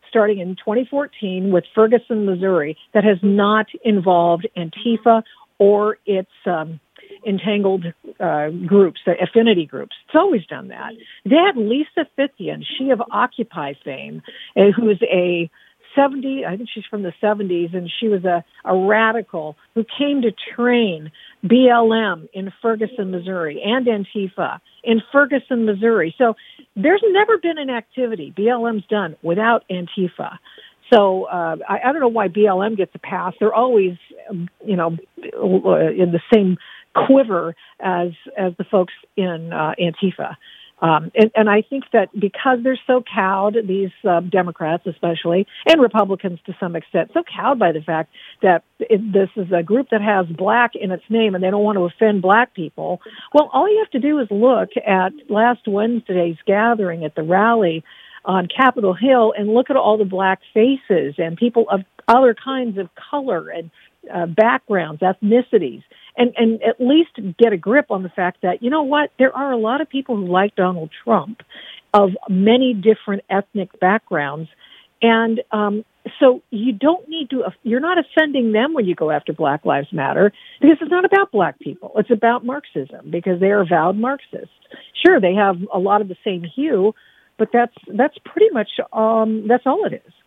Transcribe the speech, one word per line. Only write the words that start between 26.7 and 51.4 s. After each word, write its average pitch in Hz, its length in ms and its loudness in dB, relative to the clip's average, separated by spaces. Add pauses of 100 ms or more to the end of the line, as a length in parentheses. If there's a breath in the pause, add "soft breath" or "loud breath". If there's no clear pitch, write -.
there's 302 300 2
never 427 340 2
been 330 200 -4
an 269 120 -8
activity 226 640 -6
B 208 140 0
L 233 200 0
M's 214 200 -4
done 196 320 -4
without 214 480 0
Antifa. 180 680 -6 (560 loud breath)
So, 190 300 4
uh, 165 320 -6 (120)
I, 196 160 -4
I 254 80 2
don't 320 80 -2
know 262 80 2
why 220 200 -2
B 208 180 2
L 185 160 2
M 220 140 -2
gets 190 180 -4
a 170 60 -18
pass. 180 400 -8
They're 214 120 2
always, 208 440 2 (340)
um, 175 180 -8 (160)
you 202 120 -2
know, 170 200 -2 (260)
in 180 920 0
the 170 80 0 (120)
same 196 240 4 (380 loud breath)
quiver 196 600 2 (240 soft breath)
as, 180 300 -2 (280)
as 185 200 -2
the 190 60 -6
folks 185 300 0 (220)
in, 165 360 -6
uh, 156 260 -4
Antifa. 170 580 -4 (460 loud breath)
Um, 165 320 2
and, 226 220 4
and 214 140 4
I 208 100 4
think 269 320 -6
that 202 160 4 (100)
because 233 460 0
they're 262 220 -2
so 254 180 0 (100)
cowed, 196 400 0 (140)
these, 190 220 -2 (120)
uh, 175 180 2
Democrats 175 640 -4
especially, 170 600 -2 (200 loud breath)
and 320 140 6
Republicans 196 640 0
to 185 120 -12
some 175 160 -6
extent, - 380 -4
so 339 100 -2
cowed 214 360 -4
by 185 140 2
the 151 100 -6
fact 160 280 -6 (300 loud breath)
that 180 240 2 (140)
it, 214 340 0
this 196 240 2
is 190 160 -4
a 175 100 0
group 220 280 0
that 220 100 0
has 202 240 0 (100)
black 220 400 0
in 190 160 -6
its 175 200 -6
name 220 240 0
and 185 100 -2